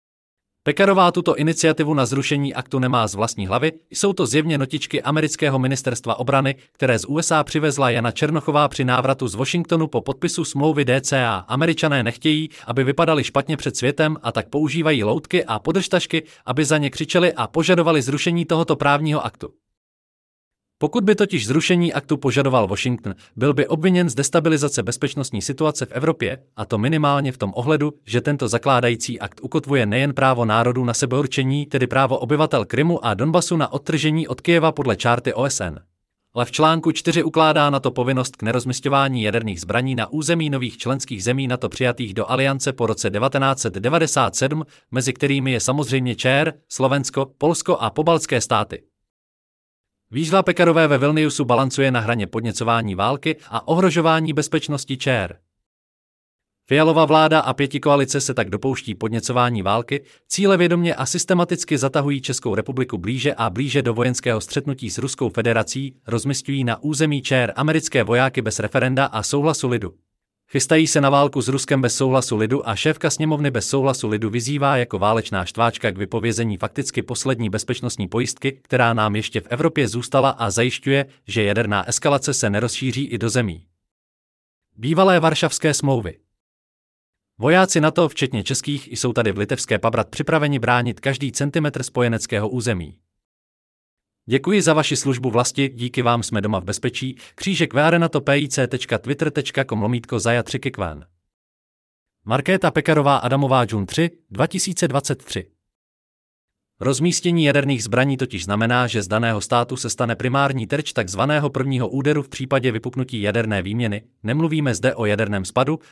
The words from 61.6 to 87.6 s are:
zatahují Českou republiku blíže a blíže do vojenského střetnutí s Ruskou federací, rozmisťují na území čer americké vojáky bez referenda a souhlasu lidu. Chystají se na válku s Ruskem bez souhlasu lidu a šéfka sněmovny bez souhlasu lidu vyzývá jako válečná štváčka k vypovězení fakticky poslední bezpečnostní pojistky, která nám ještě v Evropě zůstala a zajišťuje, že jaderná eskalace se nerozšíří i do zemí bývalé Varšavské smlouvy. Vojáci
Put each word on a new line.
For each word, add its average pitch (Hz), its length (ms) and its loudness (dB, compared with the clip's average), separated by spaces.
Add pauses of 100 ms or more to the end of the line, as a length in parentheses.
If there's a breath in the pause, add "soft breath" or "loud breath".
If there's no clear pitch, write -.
zatahují 139 440 0
Českou 123 340 -4
republiku 127 420 -4
blíže 120 360 -2
a 113 160 -2
blíže 127 320 -2
do 120 120 -2
vojenského 120 480 -2
střetnutí 135 480 -6
s - 80 -8
Ruskou 131 320 -4
federací, 117 640 -2 (120)
rozmisťují 135 560 -2
na 117 200 -2
území 147 380 0
čer 127 340 0
americké 156 480 2
vojáky 123 380 2
bez 107 180 -4
referenda 131 460 0
a 107 180 -6
souhlasu 143 440 0
lidu. 104 260 -4 (600)
Chystají 160 340 2
se 147 140 2
na 139 80 4
válku 143 320 4
s - 60 -2
Ruskem 135 340 0
bez 123 140 0
souhlasu 131 420 2
lidu 113 320 0
a 110 60 -2
šéfka 156 340 0
sněmovny 151 420 0
bez 120 180 -4
souhlasu 135 380 0
lidu 107 220 0
vyzývá 135 480 0
jako 117 220 -2
válečná 104 460 0
štváčka 113 460 -2
k 92 60 -10
vypovězení 107 600 -4
fakticky - 440 -6
poslední 117 480 -4
bezpečnostní 110 580 -6
pojistky, 127 440 -4
která 127 420 0
nám 107 220 0
ještě - 260 -4
v - 80 -20
Evropě 143 380 0
zůstala 123 420 0
a 113 200 -2
zajišťuje, 135 560 0 (220 soft breath)
že 117 160 0
jaderná 101 460 0
eskalace 139 440 0
se 117 160 0
nerozšíří 120 560 -2
i 117 120 -6
do 120 120 -2
zemí 101 360 -2 (1120)
bývalé 165 420 4
Varšavské 156 540 2
smlouvy. 123 440 -2 (1200)
Vojáci 170 440 4